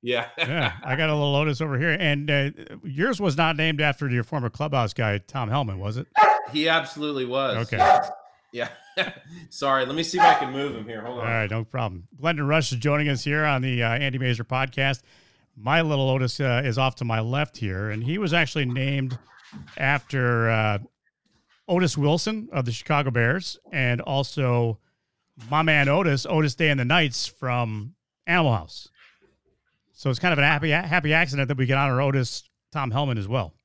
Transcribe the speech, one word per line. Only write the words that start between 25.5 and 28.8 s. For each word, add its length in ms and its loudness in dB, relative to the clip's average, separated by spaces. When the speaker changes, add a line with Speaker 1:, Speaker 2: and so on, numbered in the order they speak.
Speaker 2:
my 100 4
man 260 4
Otis, 400 2
Otis 280 0
Day 140 2
and 100 2
the 60 0
Knights 420 0
from 680 -4
Animal 300 2
House. 320 -8